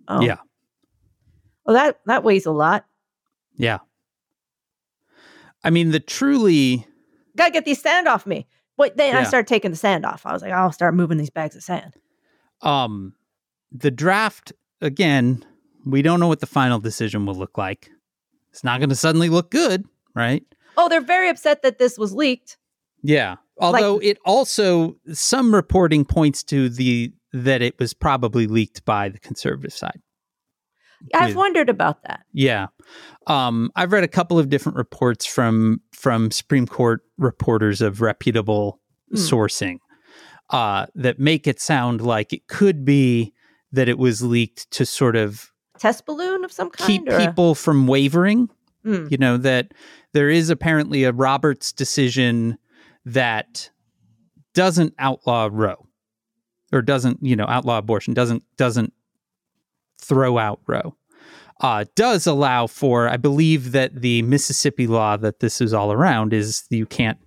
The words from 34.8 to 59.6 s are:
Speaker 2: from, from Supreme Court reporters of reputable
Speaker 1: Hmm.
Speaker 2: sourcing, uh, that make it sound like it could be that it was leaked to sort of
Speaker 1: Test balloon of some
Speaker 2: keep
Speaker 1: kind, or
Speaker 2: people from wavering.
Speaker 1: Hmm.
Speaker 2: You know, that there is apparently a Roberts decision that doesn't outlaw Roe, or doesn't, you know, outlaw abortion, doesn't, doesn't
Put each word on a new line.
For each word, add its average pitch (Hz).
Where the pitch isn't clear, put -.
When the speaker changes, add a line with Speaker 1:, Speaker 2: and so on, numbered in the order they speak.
Speaker 2:
from, 113
from 113
Supreme 131
Court 117
reporters 110
of 104
reputable 107
Speaker 1:
Hmm. 220
Speaker 2:
sourcing, 107
uh, 104
that 127
make 151
it 139
sound 123
like 113
it -
could 180
be 127
that 131
it 123
was 123
leaked 120
to -
sort 120
of 107
Speaker 1:
Test 220
balloon 359
of 359
some 359
Speaker 2:
keep 247
Speaker 1:
kind, -
or 175
Speaker 2:
people 170
from 139
wavering. 175
Speaker 1:
Hmm. 190
Speaker 2:
You 135
know, 123
that 127
there 143
is 165
apparently 151
a 127
Roberts 131
decision 120
that 120
doesn't 175
outlaw 123
Roe, 107
or 135
doesn't, 123
you 127
know, 104
outlaw 120
abortion, 107
doesn't, 120
doesn't 120